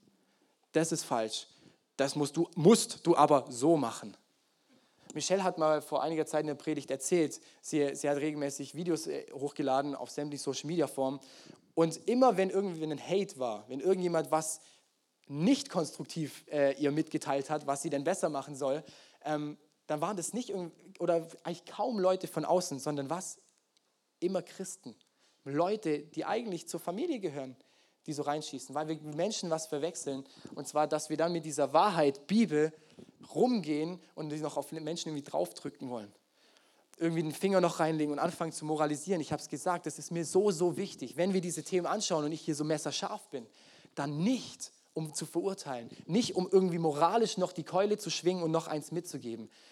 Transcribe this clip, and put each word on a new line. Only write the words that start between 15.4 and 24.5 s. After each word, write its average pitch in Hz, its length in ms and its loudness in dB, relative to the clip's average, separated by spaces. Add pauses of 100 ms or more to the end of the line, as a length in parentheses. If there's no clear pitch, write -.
konstruktiv, 151 800 -4
äh, 143 300 4
ihr 143 100 4
mitgeteilt 147 580 -2
hat, 151 180 -4
was 139 160 -2
sie 165 80 -4
denn 143 120 -2
besser 180 260 0
machen 143 280 -6
soll, 139 260 -2 (420)
ähm, 151 320 -4 (300)
dann 151 140 -2
waren 190 160 -2
das 170 160 -6
nicht 240 180 -6
irgend-, 180 220 -6 (260)
oder 170 300 0 (160)
eigentlich 170 200 -8
kaum 220 360 -4
Leute 185 260 2
von - 180 -4
außen, 180 360 0
sondern 143 280 -4
was? 170 300 -8 (800)
Immer 180 240 -2
Christen. - 540 -12 (480)